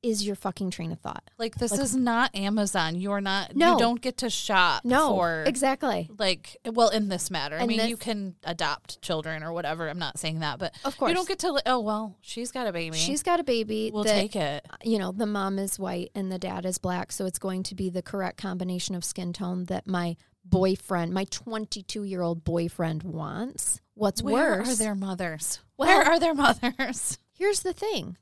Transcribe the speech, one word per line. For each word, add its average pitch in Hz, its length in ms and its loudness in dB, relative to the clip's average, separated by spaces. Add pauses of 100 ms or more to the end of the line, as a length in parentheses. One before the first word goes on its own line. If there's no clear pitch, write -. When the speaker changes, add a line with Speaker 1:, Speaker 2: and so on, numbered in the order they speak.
Speaker 1:
is 214 240 0
your 202 120 -4
fucking 190 340 -4
train 165 220 -6
of 165 80 -10
thought? - 240 -10 (140)
Speaker 2:
Like, 226 180 -4
this 226 160 0
Speaker 1:
Like 277 80 2
Speaker 2:
is 254 160 0
not 240 400 2
Amazon. 196 600 0
You 190 160 -2
are 202 80 0
not, 196 360 -2
Speaker 1:
No. 339 160 8
Speaker 2:
you 294 60 6
don't 233 220 4
get 254 180 -4
to 240 120 -2
shop 180 540 4
Speaker 1:
No, 254 320 4
Speaker 2:
for 170 280 2
Speaker 1:
exactly. 262 640 2 (100)
Speaker 2:
like, 190 380 0 (100)
well, 233 240 6
in 208 180 2
this 185 240 -2
matter. 147 240 -2
I 160 40 -2
Speaker 1:
And 240 80 2
Speaker 2:
mean, 220 100 2
Speaker 1:
this 226 100 2
Speaker 2:
you 233 80 -2
can 208 480 -6
adopt 165 580 -4
children 160 400 -4
or 165 100 -8
whatever. 165 360 -4
I'm 160 100 -6
not 156 200 -6
saying 160 220 -2
that, 147 200 -2
but 180 120 -4 (120)
Speaker 1:
Of 277 160 -2
Speaker 2:
you 262 80 2
don't 339 80 4
Speaker 1:
course. 370 120 -2
Speaker 2:
get - 120 -2
to, 349 140 0
li-, 277 120 2
"Oh, 254 140 4
well, 214 400 -4
she's 240 320 -10
got 247 160 -4
a 190 40 -4
baby. 165 240 -4
Speaker 1:
She's 269 280 0
got 349 160 4
a 311 40 -2
baby 220 480 0
Speaker 2:
We'll 208 120 -2
Speaker 1:
that, 214 100 6
Speaker 2:
take 202 220 0
it." 147 280 -2 (200)
Speaker 1:
you 226 140 2
know, 185 140 -2
the 214 140 -2
mom 196 320 0
is 196 220 -4
white 185 340 -4
and 190 160 -4
the 185 80 -6
dad 185 260 -6
is 185 140 -2
black, 180 320 -4
so - 160 -4
it's 185 140 -4
going 185 240 -4
to - 100 -8
be 190 160 -4
the 175 120 -4
correct 185 360 -6
combination 180 560 -4
of 175 80 -6
skin 180 300 -6
tone 180 320 -4
that 185 240 -4
my 175 280 0 (280)
boyfriend, 185 680 2
my 190 120 -2
twenty-two-year-old 196 1200 -4
boyfriend 170 580 0
wants. 165 760 -4 (140)
What's 202 280 0
Speaker 2:
Where 240 360 4
Speaker 1:
worse 240 160 0
Speaker 2:
are - 20 0
their 214 180 0
mothers? 180 640 -4 (180)
Speaker 1:
Well, 294 120 2
Speaker 2:
Where 381 180 8
are 330 140 6
their 330 140 4
mothers? 262 920 2
<laughs> - 60 -20
Speaker 1:
here's 403 300 0
the 370 100 -2
thing. 370 500 -4